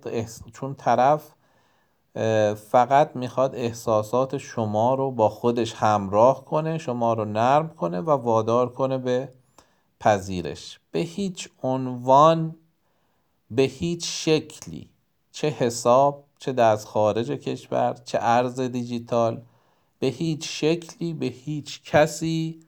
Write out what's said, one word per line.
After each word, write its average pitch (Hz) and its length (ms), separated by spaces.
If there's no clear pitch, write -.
احس-، 117 360
چون 139 220
طرف، 135 600
اه، 107 400
فقط 131 640
می‌خواد 127 380
احساسات 117 840
شما 113 560
رو 135 160
با 113 180
خودش 120 460
همراه 107 720
کنه، 160 340
شما 120 340
رو 110 120
نرم 123 440
کنه 175 320
و 165 100
وادار 120 580
کنه 131 300
به 127 300
پذیرش. 92 800
به 165 80
هیچ 180 500
عنوان، 131 920
به 110 120
هیچ 170 640
شکلی، 156 600
چه - 160
حساب، 135 760
چه 127 240
از 110 240
خارج 107 440
کشور، 127 640
چه - 180
ارز 123 380
دیجیتال، 120 800
به 123 80
هیچ 151 580
شکلی 165 480
به 135 140
هیچ 147 580
کسی 160 840